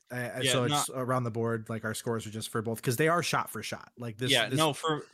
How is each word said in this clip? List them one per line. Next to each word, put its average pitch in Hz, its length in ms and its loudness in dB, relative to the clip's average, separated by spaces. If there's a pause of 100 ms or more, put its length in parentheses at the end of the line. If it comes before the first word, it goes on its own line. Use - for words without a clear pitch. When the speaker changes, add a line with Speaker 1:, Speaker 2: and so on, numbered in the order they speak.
(120)
Speaker 1:
I, 123 200 -4 (100)
I, - 0 -
Speaker 2:
Yeah, - 20 0
Speaker 1:
so 127 220 4
Speaker 2:
no - 0 -
Speaker 1:
it's 143 240 2
around 127 360 0
the 117 60 -2
board, 113 380 -2
like, 113 160 -6
our 107 100 -2
scores 113 320 -4
are 104 40 -10
just 107 180 -8
for 117 140 -2
both, 113 180 -4
'cause 120 160 2
they 160 120 4
are 170 140 4
shot - 280 0
for 107 120 -8
shot. - 340 -10
Like, 113 220 -8
this, 127 200 4
Speaker 2:
Yeah, 107 100 2
Speaker 1:
this 151 180 4
Speaker 2:
no, 143 60 2
for, 156 400 -2